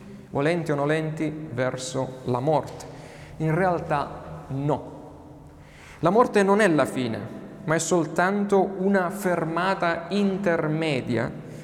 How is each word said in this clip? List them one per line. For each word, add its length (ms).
volenti 420
o 40
nolenti, 760
verso 720
la 160
morte. 460
In 160
realtà 960
no. 440
La 100
morte 320
non 200
è 80
la 160
fine, 340
ma 100
è 20
soltanto 1000
una 320
fermata 1000
intermedia 1200